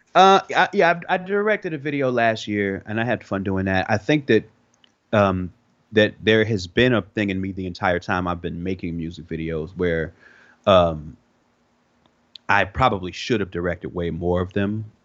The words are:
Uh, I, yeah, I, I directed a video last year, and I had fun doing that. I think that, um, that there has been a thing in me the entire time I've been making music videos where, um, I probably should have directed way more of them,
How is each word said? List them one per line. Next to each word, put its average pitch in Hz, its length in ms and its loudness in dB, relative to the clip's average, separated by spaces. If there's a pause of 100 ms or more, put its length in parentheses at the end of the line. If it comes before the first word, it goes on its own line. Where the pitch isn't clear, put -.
(160)
Uh, 190 260 8 (160)
I, 170 160 4
yeah, 175 360 2
I, 175 60 0
I - 20 2
directed 202 580 -4
a 156 40 -8
video 139 320 -2
last 113 360 0
year, 101 400 -2
and 107 140 -4
I 117 40 -2
had 117 200 -2
fun 98 180 -4
doing 95 220 -2
that. 95 260 -2
I 127 80 2
think 151 280 0
that, 107 180 4 (680)
um, 95 400 0 (380)
that 107 320 4
there 110 220 4
has 101 240 -2
been 123 240 2
a 107 100 2
thing 101 280 -4
in 95 100 -4
me 95 100 -6
the 92 160 -8
entire 90 320 -2
time 90 300 -2
I've 87 120 -4
been 85 220 -8
making 90 340 -6
music 82 300 -10
videos 80 500 -6
where, 82 360 -2 (540)
um, 82 500 4 (1300)
I 101 160 2
probably 98 460 -2
should 110 300 -4
have 92 100 -6
directed 87 440 -6
way 85 160 -4
more 87 300 -2
of 92 120 -6
them, 104 320 -4 (200)